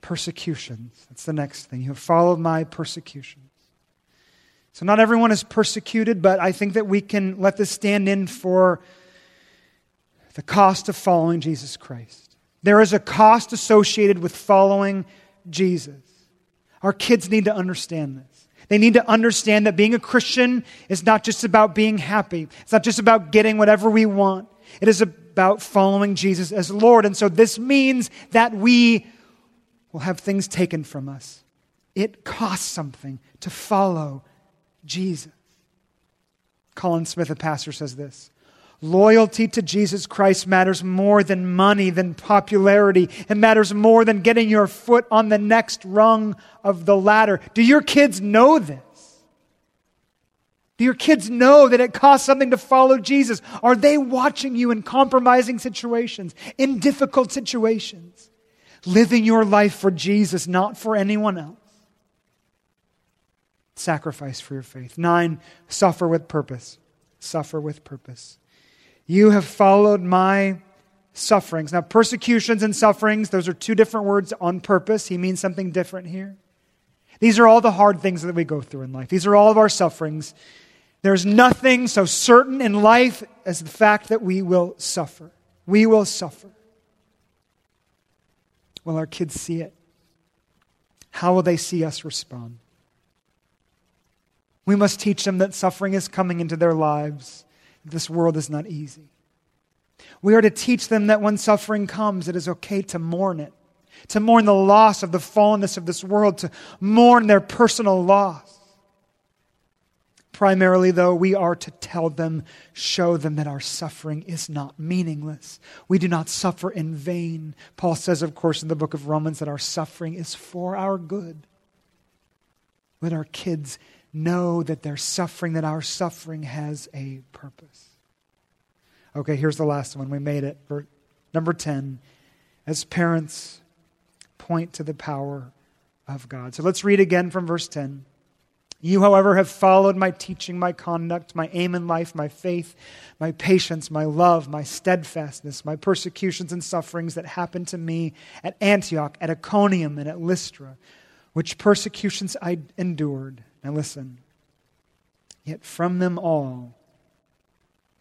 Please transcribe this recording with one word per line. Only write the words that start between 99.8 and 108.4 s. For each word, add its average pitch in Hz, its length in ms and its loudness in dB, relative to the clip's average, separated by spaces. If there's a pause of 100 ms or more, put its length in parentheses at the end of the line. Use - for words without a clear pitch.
We 208 120 4
are 226 80 6
to 214 80 6
teach - 380 -4
them 208 200 0
that 214 120 4
when 208 180 -2
suffering 208 500 -2
comes, 190 400 -6
it 175 80 -6
is 175 100 -8
okay 190 360 -8
to 185 160 -10
mourn 170 420 -4
it, 147 120 -14 (560)
to 214 120 -2
mourn 226 240 6
the 208 100 4
loss 202 480 4
of 170 100 -8
the 180 60 -2
fallenness 208 580 0
of 175 100 -12
this 175 180 -10
world, 202 340 0
to 175 120 -10 (280)
mourn 233 480 6
their 202 140 6
personal 202 640 0
loss. 190 540 0 (1700)